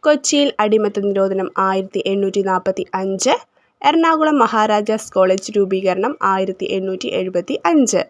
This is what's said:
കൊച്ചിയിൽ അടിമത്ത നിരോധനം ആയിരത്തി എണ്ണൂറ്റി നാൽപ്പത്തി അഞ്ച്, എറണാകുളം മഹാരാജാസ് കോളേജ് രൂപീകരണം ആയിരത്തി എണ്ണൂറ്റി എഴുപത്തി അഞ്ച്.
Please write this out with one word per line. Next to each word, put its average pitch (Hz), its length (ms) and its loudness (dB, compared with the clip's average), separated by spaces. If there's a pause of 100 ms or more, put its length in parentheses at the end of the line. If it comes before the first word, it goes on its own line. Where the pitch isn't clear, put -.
കൊച്ചിയിൽ 294 420 2 (140)
അടിമത്ത 214 360 2 (100)
നിരോധനം 190 380 0 (220)
ആയിരത്തി 190 320 -4 (100)
എണ്ണൂറ്റി 196 380 0
നാൽപ്പത്തി 190 340 -2 (180)
അഞ്ച്, 190 320 -2 (480)
എറണാകുളം 311 600 2
മഹാരാജാസ് 214 720 0
കോളേജ് 190 420 2
രൂപീകരണം 190 560 0 (200)
ആയിരത്തി 190 340 -4 (100)
എണ്ണൂറ്റി 190 320 -6 (120)
എഴുപത്തി 185 360 -4 (140)
അഞ്ച്. 254 380 2